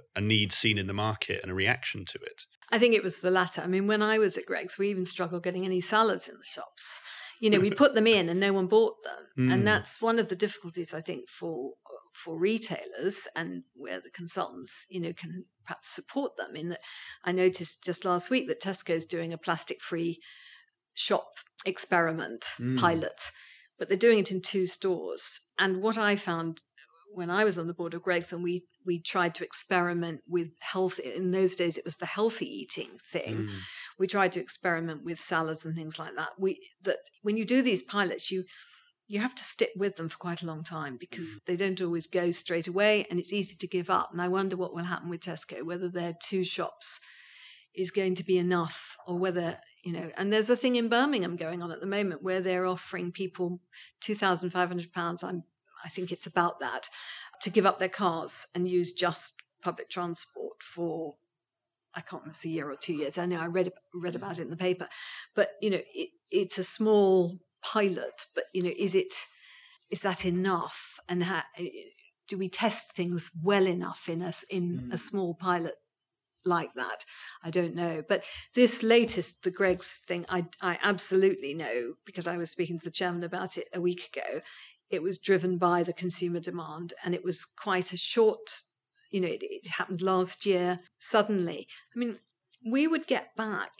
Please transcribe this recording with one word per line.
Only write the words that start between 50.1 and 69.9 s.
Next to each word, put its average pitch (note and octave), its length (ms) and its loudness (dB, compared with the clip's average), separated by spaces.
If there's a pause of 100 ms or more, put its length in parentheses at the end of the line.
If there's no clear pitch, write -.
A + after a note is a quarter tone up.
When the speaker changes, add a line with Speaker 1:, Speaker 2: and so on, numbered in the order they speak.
Speaker 2:
and G3+ 160 0
there's G#3+ 160 4
a B3 80 6
thing B3 200 4
in A#3 120 2
Birmingham A#3 480 2
going E3+ 260 -4
on E3+ 80 -6
at D#3+ 100 -10
the F#3 60 -6
moment G3 360 0
where F#3 180 0
they're F#3 260 2
offering F3+ 460 -4
people F3+ 480 -4 (400)
two G#3+ 140 -2
thousand F3+ 340 2
five F3+ 200 0
hundred F3 260 -6
pounds, E3+ 280 -4
I'm, F3 220 -6 (400)
I E3 60 -14
think F3+ 200 -6
it's - 160 -8
about F3 340 2
that, B2 280 -4 (540)
to F#3+ 80 0
give F#3+ 160 6
up F#3 120 4
their F#3 120 0
cars E3+ 640 -2
and F3+ 120 2
use F3+ 260 2
just - 420 -2 (280)
public - 280 -4
transport - 720 -8
for, D#3+ 540 -6 (760)
I - 60 -10
can't - 220 -12
remember D#3 80 -14
if D#3 60 -14
it's - 100 -10
a - 20 -6
year D#3+ 220 -4
or C#3 60 -8
two - 180 -4
years. D3 240 -4
I F3 80 -2
know F3 140 -2
I E3 60 -4
read, F3+ 240 0 (220)
read F3 240 -6
about F#3 220 -8
it E3+ 40 -6
in D3+ 80 -8
the E3 60 -8
paper, F3+ 320 0 (460)
but, - 160 4 (100)
you G#3+ 80 0
know, F#3 140 2 (120)
it, D#3 140 -6 (220)
it's F#3 260 2
a F#3 80 -2
small F#3+ 720 6 (240)
pilot, F#3+ 640 0 (100)
but, - 100 -2 (100)
you F#3 80 0
know, F3+ 140 0
is F#3 180 2
it, F#3 180 2 (800)